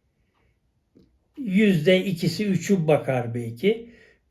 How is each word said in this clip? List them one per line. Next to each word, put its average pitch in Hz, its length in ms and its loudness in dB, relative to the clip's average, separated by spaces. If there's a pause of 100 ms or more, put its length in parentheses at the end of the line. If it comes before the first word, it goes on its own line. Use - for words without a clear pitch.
(1400)
yüzde 185 680 2
ikisi, 196 400 -4
üçü 185 420 0
bakar 127 460 0
belki. 120 560 -4 (420)